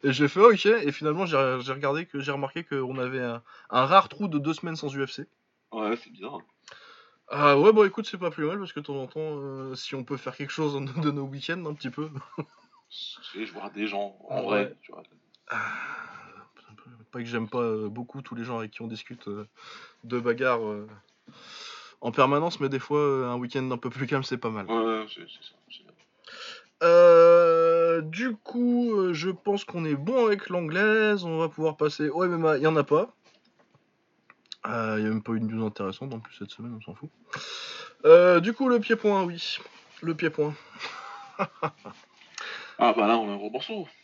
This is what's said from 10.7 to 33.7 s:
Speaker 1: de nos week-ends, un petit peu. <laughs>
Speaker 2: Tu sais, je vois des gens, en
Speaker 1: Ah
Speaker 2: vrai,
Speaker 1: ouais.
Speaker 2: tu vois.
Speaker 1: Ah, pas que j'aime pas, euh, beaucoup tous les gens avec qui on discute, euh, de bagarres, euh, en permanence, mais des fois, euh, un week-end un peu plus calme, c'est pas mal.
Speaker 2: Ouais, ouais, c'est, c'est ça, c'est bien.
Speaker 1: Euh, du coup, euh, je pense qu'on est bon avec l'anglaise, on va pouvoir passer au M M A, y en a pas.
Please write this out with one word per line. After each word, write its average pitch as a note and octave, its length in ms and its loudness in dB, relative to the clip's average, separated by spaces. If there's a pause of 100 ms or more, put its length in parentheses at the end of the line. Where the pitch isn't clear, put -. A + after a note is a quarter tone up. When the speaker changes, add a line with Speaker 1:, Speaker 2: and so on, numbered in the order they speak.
Speaker 1:
de C#3 360 -2
nos C#3+ 140 -6
week-ends, C#3+ 420 -8
un D3+ 80 -8
petit C3+ 160 -10
peu. D3+ 240 -8
<laughs> C3+ 40 -10 (760)
Speaker 2:
Tu - 460 -14
sais, A2 80 -8
je G2+ 60 -18
vois G#2 180 -14
des G#2 160 -6
gens, G2+ 300 -6 (120)
en E2+ 100 -6
Speaker 1:
Ah - 40 -6
Speaker 2:
vrai, G2+ 220 0
Speaker 1:
ouais. - 180 -10
Speaker 2:
tu - 80 -20
vois. D#2+ 140 -20 (440)
Speaker 1:
Ah, - 120 -6 (1500)
pas B2 80 -10
que A#2 40 -8
j'aime A#2 240 -6
pas, B2 120 -4
euh, A2 280 -2
beaucoup A#2+ 320 -12
tous B2+ 140 -16
les A#2 80 -8
gens A#2 160 -8
avec A2 140 -10
qui - 100 -16
on A#2 60 -10
discute, A2+ 400 -14
euh, G#2 180 -10 (560)
de A#2+ 160 -6
bagarres, A#2+ 480 -2
euh, G#2+ 220 -10 (1120)
en A#2+ 100 -4
permanence, D3 480 2
mais C#3 100 -2
des C3+ 120 -2
fois, D3 180 -2
euh, C3+ 320 0
un A#2+ 60 -4
week-end B2+ 340 -4
un B2 80 -2
peu A#2+ 120 -8
plus B2+ 180 -8
calme, C3+ 160 -2
c'est B2+ 140 -6
pas A#2+ 120 -6
mal. G#2 160 -8
Speaker 2:
Ouais, A2+ 80 -4
ouais, A2+ 320 -2
c'est, - 140 -18
c'est - 280 -20
ça, - 60 -20 (160)
c'est - 140 -20
bien. - 80 -20 (920)
Speaker 1:
Euh, E3+ 1160 8
du F#3+ 340 -6
coup, A#3+ 640 -2
euh, F#3 160 0
je E3 180 -4
pense G3+ 340 -4
qu'on E3+ 200 -6
est D3+ 100 0
bon A3+ 320 0
avec G#3 220 0
l'anglaise, G3+ 720 0
on E3 160 -4
va E3 100 0
pouvoir D#3 280 -2
passer D3+ 320 -2
au D#3+ 160 0
M F3 100 0
M E3 100 -2
A, D#3 140 4
y D3 80 2
en D#3 80 4
a D3 80 4
pas. D#3+ 320 2 (1500)